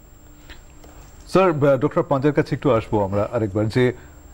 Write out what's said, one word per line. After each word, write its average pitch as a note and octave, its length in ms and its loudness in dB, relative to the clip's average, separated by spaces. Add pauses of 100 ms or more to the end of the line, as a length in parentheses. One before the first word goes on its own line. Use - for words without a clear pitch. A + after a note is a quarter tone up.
(1300)
Sir, F#3 220 4
আহ, C#3+ 280 2
Doctor D3 260 -2
পাঞ্জার C#3+ 300 -2
কাছে D3+ 220 -2
একটু C3 160 0
আসবো A2 320 0
আমরা G2+ 280 -2
আরেকবার, G#2+ 380 -2
যে B2 240 2 (400)